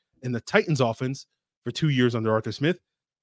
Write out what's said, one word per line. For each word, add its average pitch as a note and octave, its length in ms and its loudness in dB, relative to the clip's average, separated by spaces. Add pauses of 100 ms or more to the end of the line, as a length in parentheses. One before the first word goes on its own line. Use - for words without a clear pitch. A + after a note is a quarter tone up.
(220)
and B2+ 120 -4
the A2+ 80 -4
Titans D3+ 400 2
offense C3 440 -2 (380)
for B2 60 -6
two D#3 180 -2
years B2 260 2
under A2 160 0
Arthur A2 220 0
Smith, E3 260 -2 (440)